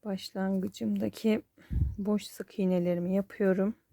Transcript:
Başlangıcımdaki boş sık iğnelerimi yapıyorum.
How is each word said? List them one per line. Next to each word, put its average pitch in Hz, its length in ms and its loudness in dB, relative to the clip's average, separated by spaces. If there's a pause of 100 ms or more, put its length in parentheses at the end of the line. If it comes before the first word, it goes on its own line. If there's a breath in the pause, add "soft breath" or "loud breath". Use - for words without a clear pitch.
Başlangıcımdaki 202 1400 -2 (560 loud breath)
boş 208 280 0
sık - 320 -12
iğnelerimi 180 560 2
yapıyorum. 196 600 2 (180)